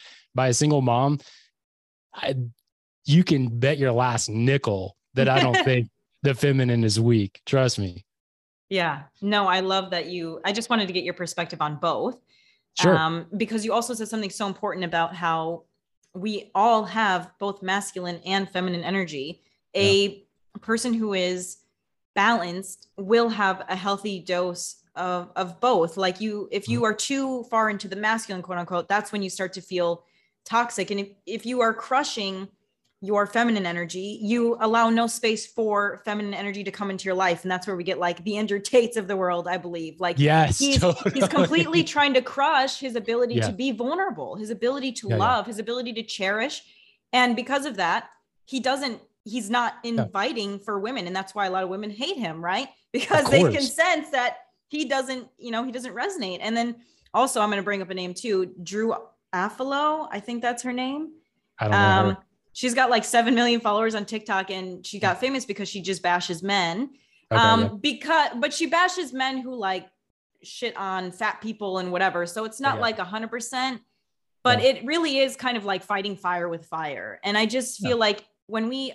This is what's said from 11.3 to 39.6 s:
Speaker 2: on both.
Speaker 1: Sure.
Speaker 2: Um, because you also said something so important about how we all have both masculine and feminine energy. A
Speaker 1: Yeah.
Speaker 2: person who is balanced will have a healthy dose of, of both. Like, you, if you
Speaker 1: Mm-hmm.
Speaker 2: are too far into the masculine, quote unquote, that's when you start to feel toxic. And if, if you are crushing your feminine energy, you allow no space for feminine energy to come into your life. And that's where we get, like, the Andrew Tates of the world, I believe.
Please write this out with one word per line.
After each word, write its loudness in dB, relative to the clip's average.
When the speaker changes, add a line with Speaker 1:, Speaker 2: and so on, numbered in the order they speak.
Speaker 2:
on -2
both. -2
Speaker 1:
Sure. 6
Speaker 2:
Um, 0
because -2
you 0
also 0
said -6
something -4
so -4
important -4
about 0
how -2
we -6
all 4
have 0
both -6
masculine -4
and -2
feminine -2
energy. -4
A 4
Speaker 1:
Yeah. -8
Speaker 2:
person -2
who 0
is -2
balanced 0
will 4
have 0
a -2
healthy -4
dose -4
of, -4
of -4
both. 4
Like, 0
you, -4
if -4
you 0
Speaker 1:
Mm-hmm. 2
Speaker 2:
are 4
too -2
far 2
into -4
the -8
masculine, -2
quote -6
unquote, -2
that's 0
when -4
you -4
start -6
to -12
feel -2
toxic. -2
And -2
if, -6
if -8
you 0
are 4
crushing -2
your 2
feminine 2
energy, -6
you 2
allow 4
no 4
space -2
for 0
feminine -4
energy -6
to -8
come -6
into -6
your 0
life. 2
And -4
that's -4
where -4
we -6
get, -2
like, -2
the -4
Andrew -2
Tates 4
of -4
the -2
world, 0
I -2
believe. -8